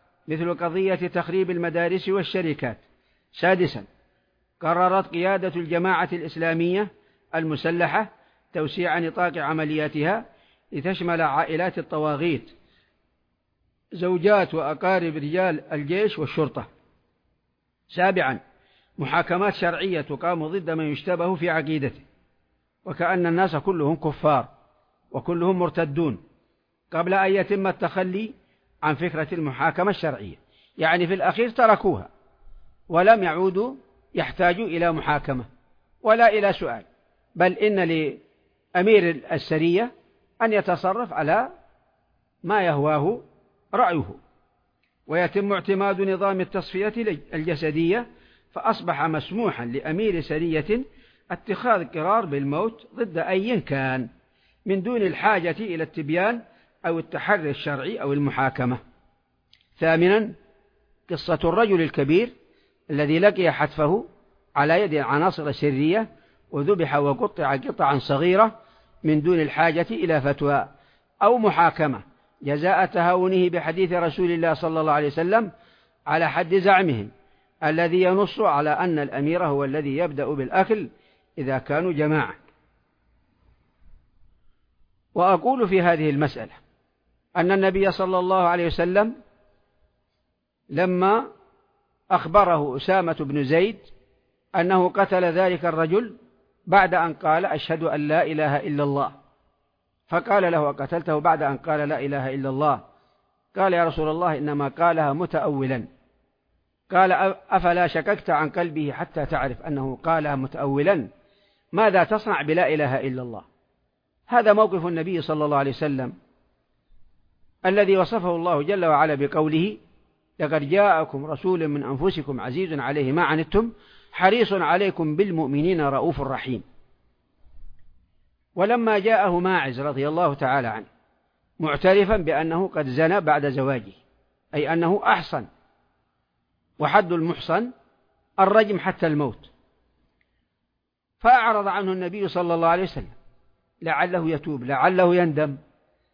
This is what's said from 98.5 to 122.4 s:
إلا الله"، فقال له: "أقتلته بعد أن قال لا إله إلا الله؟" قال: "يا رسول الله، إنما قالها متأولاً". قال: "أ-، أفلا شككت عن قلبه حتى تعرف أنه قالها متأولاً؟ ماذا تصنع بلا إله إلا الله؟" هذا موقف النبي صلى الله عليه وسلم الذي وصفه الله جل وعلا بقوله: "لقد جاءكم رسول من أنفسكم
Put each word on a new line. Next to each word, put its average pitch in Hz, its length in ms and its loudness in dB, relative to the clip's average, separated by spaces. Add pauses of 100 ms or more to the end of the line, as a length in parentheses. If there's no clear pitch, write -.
إلا 147 260 -2
الله"، 139 280 -2 (960)
فقال 185 440 2
له: 151 180 2
"أقتلته 151 500 -4
بعد 156 240 2
أن 139 140 -2
قال 147 320 -2
لا 147 100 -2
إله 135 340 -4
إلا 135 160 -4
الله؟" 135 340 0 (720)
قال: 190 180 2
"يا 170 120 4
رسول 156 240 -2
الله، 160 280 0
إنما 143 300 -2
قالها 160 460 2
متأولاً". 139 720 -2 (1080)
قال: 185 200 6
"أ-، 190 260 2 (120)
أفلا 175 380 2
شككت 175 420 -2
عن 151 200 0
قلبه 156 420 -4
حتى 147 340 -6
تعرف 131 360 -4
أنه 135 420 -6
قالها 156 320 0
متأولاً؟ 139 720 0 (640)
ماذا 190 320 4
تصنع 208 380 -2
بلا 156 320 2
إله 135 260 0
إلا 127 220 -6
الله؟" 117 220 -12 (800)
هذا 220 280 4
موقف 196 320 2
النبي 170 360 -2
صلى 151 240 -2
الله 147 120 2
عليه 139 140 2
وسلم 131 420 -4 (1500)
الذي 190 320 4
وصفه 180 380 0
الله 165 280 0
جل 185 220 0
وعلا 156 300 4
بقوله: 156 640 0 (640)
"لقد 151 300 -2
جاءكم 160 560 2
رسول 160 420 -2
من 147 160 -4
أنفسكم 139 580 -4